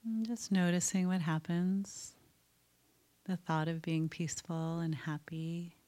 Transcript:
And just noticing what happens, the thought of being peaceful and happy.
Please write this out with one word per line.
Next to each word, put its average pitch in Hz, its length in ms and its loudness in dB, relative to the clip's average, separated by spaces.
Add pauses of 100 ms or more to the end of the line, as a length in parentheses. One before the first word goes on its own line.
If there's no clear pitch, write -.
And 220 200 0
just 226 260 -4
noticing 180 580 4
what 185 120 2
happens, 175 920 0 (1080)
the 185 120 -2
thought 160 320 2
of 165 140 -2
being 160 260 2
peaceful 165 720 -4
and 165 160 0
happy. 160 800 -6 (120)